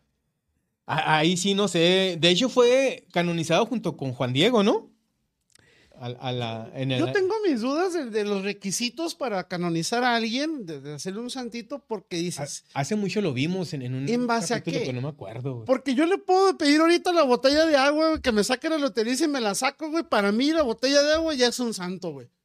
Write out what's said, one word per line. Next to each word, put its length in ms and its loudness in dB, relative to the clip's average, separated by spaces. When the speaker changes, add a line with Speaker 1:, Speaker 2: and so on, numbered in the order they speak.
Speaker 1:
A-, 320 0
ahí 180 2
sí 200 -2
no 120 0
sé. 540 2
De 80 6
hecho, 180 2
fue 640 2
canonizado 540 0
junto 320 -6
con 160 -6
Juan 180 -2
Diego, 320 4
¿no? 240 2
A, 40 -12
a 260 -6
la, 440 -6
en 180 -2
el 80 0
Speaker 2:
Yo 100 0
tengo 220 0
mis 140 2
dudas 340 -2
de, 120 -4
de 180 -2
los 200 -2
requisitos 720 -6
para 340 -6
canonizar 560 -2
a 100 2
alguien, 500 -2
de, 140 -10
de 140 -12
hacerle 260 -8
un 100 -8
santito, 560 -10
porque 300 -8
dices 480 -6
Speaker 1:
Ha-, 60 -4
hace 160 -2
mucho 240 -2
lo 140 0
vimos 400 -2
en, 80 -6
en 120 -6
un 140 -4
Speaker 2:
¿En 180 0
base 280 -2
a 60 -2
Speaker 1:
capítulo, 200 -4
Speaker 2:
qué? 60 -4
Speaker 1:
pero 100 -4
no 60 -4
me 80 -4
acuerdo, 460 -10
güey. 100 -12
Speaker 2:
Porque 300 0
yo 100 2
le 120 0
puedo 400 2
pedir 220 4
ahorita 320 4
la 120 4
botella 420 4
de 100 4
agua, 360 4
güey, 100 -2
que 100 0
me 140 4
saque 240 -2
la 80 0
lotería 340 0
y 60 0
se 100 2
me 140 0
la 140 0
saco, 360 -2
güey. 140 -2
Para 260 2
mí, 220 2
la 100 2
botella 400 2
de 120 4
agua 200 0
ya 120 4
es 120 -2
un 140 -2
santo, 400 -8
güey. 160 -16